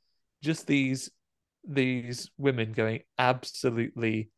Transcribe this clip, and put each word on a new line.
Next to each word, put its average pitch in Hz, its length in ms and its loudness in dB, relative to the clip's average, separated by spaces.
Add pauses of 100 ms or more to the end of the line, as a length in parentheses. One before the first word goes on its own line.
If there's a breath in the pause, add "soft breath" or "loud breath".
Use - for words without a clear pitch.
(420)
just 156 240 -2
these, 135 440 2 (560)
these 127 720 -2
women 123 340 0
going 113 300 0 (160)
absolutely 117 1200 0